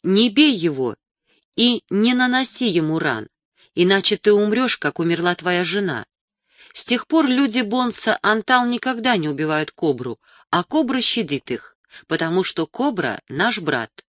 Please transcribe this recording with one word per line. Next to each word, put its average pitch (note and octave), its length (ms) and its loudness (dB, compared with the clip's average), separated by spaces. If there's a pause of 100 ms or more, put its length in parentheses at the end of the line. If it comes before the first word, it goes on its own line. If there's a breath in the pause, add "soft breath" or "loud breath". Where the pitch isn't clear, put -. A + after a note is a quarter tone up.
Не G3+ 260 4
бей C#4 240 4
его C#3+ 420 -2 (600)
и A#3+ 340 2
не G#3+ 240 2
наноси B3+ 540 -2
ему D#3+ 320 0
ран, B2 280 -4 (480 soft breath)
иначе F#3+ 420 2
ты - 160 4
умрёшь, G#3+ 440 2
как - 220 -4
умерла E3+ 360 0
твоя F3 280 -2
жена». E3+ 420 -4 (680 soft breath)
С - 120 -8
тех - 220 -2
пор D#4 200 4
люди B3+ 340 2
Бонса A#3 600 -2
Антал A#3+ 460 2
никогда A#3+ 500 0
не D#3 100 0
убивают D3+ 440 -2
кобру, B2 480 -4 (320 soft breath)
а E3+ 120 2
кобра C4 380 0
щадит F3 500 -2
их, - 260 -10 (300 loud breath)
потому E3 360 0
что E3 240 -4
кобра — F3+ 600 -4
наш G#3 320 -2
брат. C3+ 460 -4 (100)